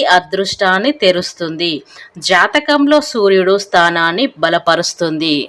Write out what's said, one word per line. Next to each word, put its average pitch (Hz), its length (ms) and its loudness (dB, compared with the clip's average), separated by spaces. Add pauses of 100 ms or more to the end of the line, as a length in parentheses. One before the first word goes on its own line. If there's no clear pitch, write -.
అదృష్టాన్ని 190 840 0
తెరుస్తుంది. 175 800 -2 (440)
జాతకంలో 285 840 2
సూర్యుడు 196 560 2
స్థానాన్ని 170 720 0 (100)
బలపరుస్తుంది. 165 1000 -2 (120)